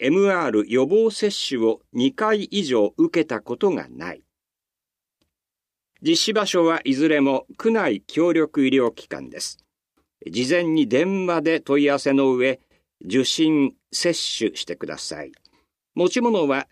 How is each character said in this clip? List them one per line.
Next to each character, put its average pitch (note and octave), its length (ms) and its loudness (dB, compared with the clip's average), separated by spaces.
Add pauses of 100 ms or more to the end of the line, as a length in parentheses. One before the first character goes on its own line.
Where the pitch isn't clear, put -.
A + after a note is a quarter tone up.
エ B2+ 80 0
ム G3 200 4
ア F3 160 0
ー B2 60 -2
ル G#2+ 160 2
予 B2+ 180 2
防 G#3+ 240 2
接 G#3 220 -2
種 - 260 -6
を A2+ 220 0 (140)
二 C3 180 2
回 G#3+ 320 -2
以 G3 220 -4
上 A2+ 320 0
受 E3 240 2
け D3+ 40 0
た A2+ 140 -6
こ - 160 -10
と G3 160 0
が G2+ 160 -6
な E3 240 -12
い。 - 100 -16 (1800)
実 D#3+ 160 2
施 - 160 -2
場 G#3 120 0
所 F3 200 2
は E3 180 0
い C3+ 120 0
ず D3+ 120 2
れ D3+ 140 4
も C3+ 340 0
区 A3+ 160 0
内 E3 340 0
協 E3 280 0
力 D3+ 340 0
医 B2+ 40 2
療 B2 220 2
機 - 140 -20
関 C2+ 220 -12
で - 100 -16
す。 - 240 -12 (680)
事 B2 200 -4
前 F3 160 2
に D#3 240 2
電 F3+ 380 0
話 E3+ 160 0
で D#3+ 180 0
問 C#3+ 200 0
い C#3+ 80 4
合 C#3+ 40 2
わ C#3 60 0
せ C#3 120 -2
の C3+ 220 4
上、 B2+ 260 0 (460)
受 A#2+ 180 2
診、 D#3 500 2 (200)
接 F3 180 -2
種 - 460 -4
し - 80 -10
て - 100 -8
く - 100 -12
だ D2 120 -10
さ D2+ 260 -12
い。 C2+ 80 -18 (640)
持 F3+ 140 2
ち B3 120 -2
物 G3+ 260 2
は C3+ 240 -2